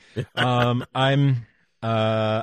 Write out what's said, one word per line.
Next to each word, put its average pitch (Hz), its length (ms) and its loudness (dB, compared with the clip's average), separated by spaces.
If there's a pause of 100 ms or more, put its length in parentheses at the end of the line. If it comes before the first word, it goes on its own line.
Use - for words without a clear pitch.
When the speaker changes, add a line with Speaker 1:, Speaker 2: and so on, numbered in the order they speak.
(160)
Speaker 1:
<laughs> - 180 -8
Speaker 2:
Um, 123 500 0 (100)
I'm, 135 520 2 (360)
uh, 110 600 0